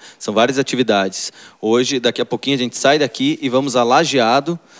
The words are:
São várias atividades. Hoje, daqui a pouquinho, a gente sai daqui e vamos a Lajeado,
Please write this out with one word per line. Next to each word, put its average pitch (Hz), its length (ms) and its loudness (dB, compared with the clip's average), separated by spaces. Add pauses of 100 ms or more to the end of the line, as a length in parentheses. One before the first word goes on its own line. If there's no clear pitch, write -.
(180)
São - 160 -8
várias 123 240 2
atividades. 110 760 -2 (260)
Hoje, 120 400 0
daqui 117 220 -2
a 120 40 -2
pouquinho, 135 300 -4
a 127 40 -2
gente 123 180 -4
sai 143 200 4
daqui 143 440 -2
e 139 80 -4
vamos 127 260 0
a 123 80 4
Lajeado, 139 760 2 (220)